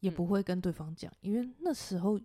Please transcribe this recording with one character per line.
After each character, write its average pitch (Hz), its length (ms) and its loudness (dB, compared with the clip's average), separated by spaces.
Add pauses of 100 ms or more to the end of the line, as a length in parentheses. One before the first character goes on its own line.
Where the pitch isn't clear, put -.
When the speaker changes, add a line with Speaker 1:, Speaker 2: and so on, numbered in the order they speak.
Speaker 1:
也 190 100 2
不 175 160 0
会 196 160 4
跟 180 180 0
对 180 120 2
方 160 220 -8
讲， - 180 -12
Speaker 2:
嗯。 - 80 -20
Speaker 1:
因 202 140 -2
为 247 140 0 (100)
那 320 160 0
时 - 240 -4
候 196 260 2